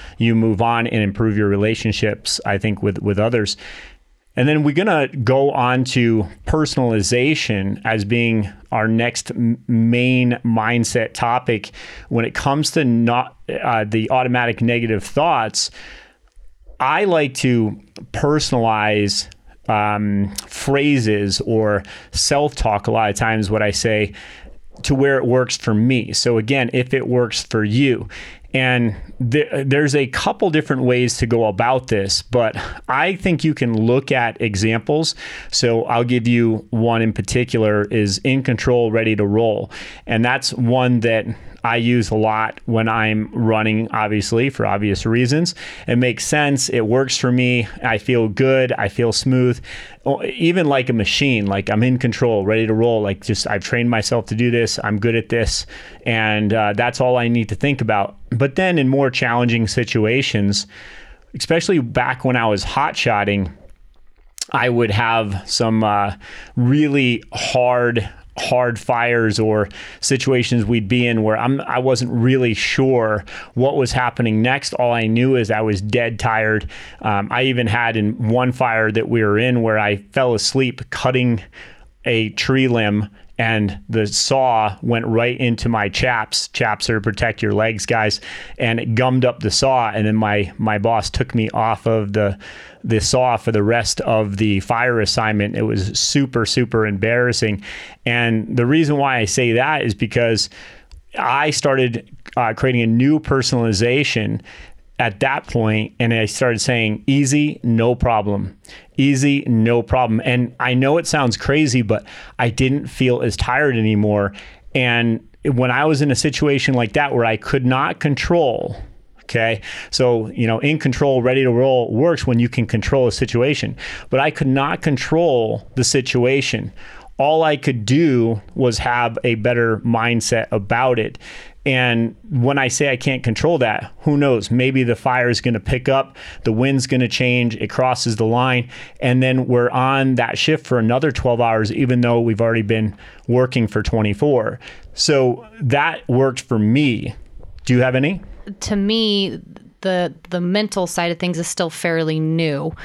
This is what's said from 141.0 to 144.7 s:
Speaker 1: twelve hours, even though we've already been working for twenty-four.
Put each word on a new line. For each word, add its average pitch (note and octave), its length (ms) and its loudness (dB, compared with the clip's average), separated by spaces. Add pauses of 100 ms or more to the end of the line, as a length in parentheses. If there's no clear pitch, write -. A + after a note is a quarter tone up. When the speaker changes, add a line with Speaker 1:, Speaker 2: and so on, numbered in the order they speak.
Speaker 1:
twelve A#2+ 300 0
hours, A2+ 320 2
even B2+ 260 2
though A#2 220 2
we've A2+ 200 0
already A2+ 220 2
been A2 320 0 (320)
working B2 400 2
for G#2 160 -2
twenty-four. A2 720 0 (360)